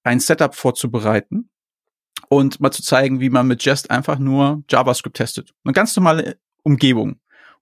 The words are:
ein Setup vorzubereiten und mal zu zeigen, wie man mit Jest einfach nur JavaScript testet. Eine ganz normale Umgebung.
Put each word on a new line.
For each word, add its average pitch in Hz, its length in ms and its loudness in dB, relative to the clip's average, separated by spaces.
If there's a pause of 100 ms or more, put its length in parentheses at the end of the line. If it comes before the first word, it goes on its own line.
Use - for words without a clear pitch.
ein 120 160 0
Setup - 360 0
vorzubereiten 117 920 -2 (800)
und 139 300 2
mal 139 140 0
zu - 100 -10
zeigen, 131 380 0
wie 131 100 0
man 127 160 2
mit 127 180 0
Jest 139 280 -2
einfach 139 260 -2
nur 139 500 0
JavaScript 123 480 0
testet. - 460 -8
Eine - 120 -4
ganz 226 200 0
normale 160 440 0 (260)
Umgebung. 123 560 2 (420)